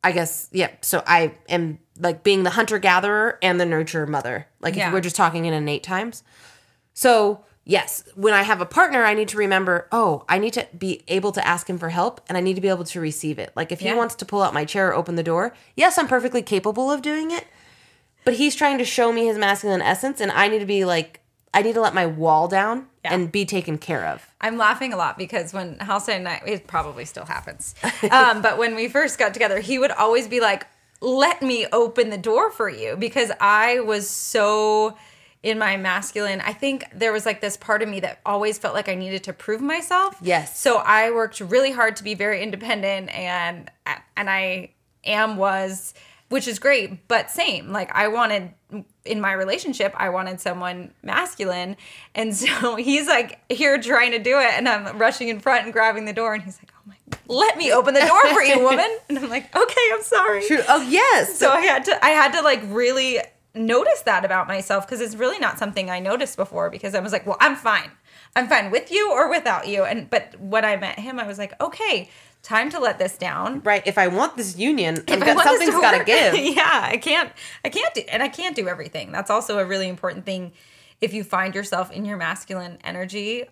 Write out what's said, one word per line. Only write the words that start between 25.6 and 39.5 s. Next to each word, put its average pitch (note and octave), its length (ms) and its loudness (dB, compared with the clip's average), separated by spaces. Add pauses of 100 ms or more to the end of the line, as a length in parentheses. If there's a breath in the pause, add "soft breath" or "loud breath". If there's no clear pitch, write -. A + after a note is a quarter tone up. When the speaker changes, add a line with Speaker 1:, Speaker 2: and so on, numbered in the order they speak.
Speaker 2:
Halstead G3+ 380 -4
and F3+ 120 -8
I, E3 160 -8
it G3+ 220 -6
probably D3 380 -6
still - 200 -16
happens, - 500 -12 (180)
Speaker 1:
<laughs> G#3+ 180 0
Speaker 2:
um, B3 300 6
but G#3 160 2
when A#3 180 0
we A3+ 120 -4
first C#4+ 320 0
got G#3 140 2
together, G#3 260 0
he A3 180 -2
would B3+ 140 2
always A3+ 380 2
be A#3+ 100 0
like, G3+ 260 0 (360)
"Let C4+ 400 2
me B3 320 -2
open A#3 360 2
the G#3 80 -8
door A#3 340 2
for G#3 180 -4
you," A2 260 -6
because A3+ 360 -2 (100)
I A3 400 4
was G#3+ 280 -2
so G#3+ 880 2 (480 soft breath)
in A3 140 -2
my G3+ 180 0
masculine. F#3+ 640 -4
I G#3 140 -6
think C4+ 400 -4
there A3 180 0
was, G#3+ 140 -2
like, G#3+ 160 -4
this G3+ 160 -6
part G#3+ 240 -2
of A3 80 -4
me G3 120 -8
that - 240 -8
always G#3 340 -2
felt G3+ 160 -4
like G3+ 120 -4
I G3 80 -4
needed F#3 280 -8
to F#3+ 100 -12
prove A3 260 -8